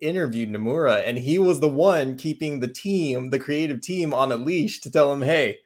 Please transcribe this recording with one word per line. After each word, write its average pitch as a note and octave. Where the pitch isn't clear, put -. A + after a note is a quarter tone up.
interviewed C#3+
Nomura, A2
and A#2+
he C3+
was F3+
the D#3
one C#3+
keeping D3+
the B2
team, C#3
the C3+
creative D3
team, F3
on C3
a A#2+
leash F#3
to C#3
tell D3
them, C#3
"Hey, C#3